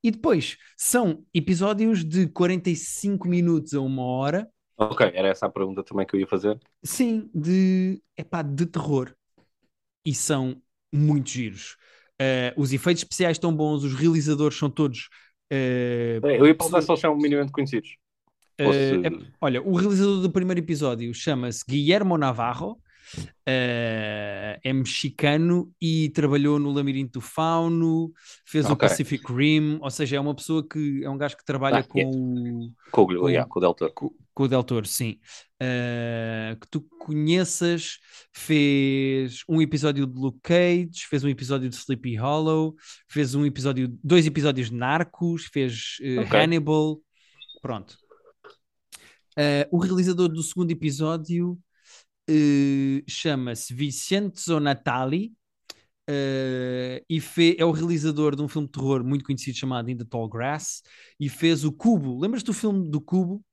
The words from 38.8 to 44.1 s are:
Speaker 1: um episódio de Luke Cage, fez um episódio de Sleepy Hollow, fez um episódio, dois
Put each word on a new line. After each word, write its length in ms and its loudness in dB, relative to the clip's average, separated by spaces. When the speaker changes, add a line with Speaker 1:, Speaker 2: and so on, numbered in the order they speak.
Speaker 1:
um 140 2
episódio 440 0
de 120 -10
Luke 240 -4
Cage, 480 2
fez 160 -2
um 40 2
episódio 400 -2
de 80 -8
Sleepy 400 -6
Hollow, 580 0
fez 260 -2
um 120 2
episódio, 420 0
dois 220 6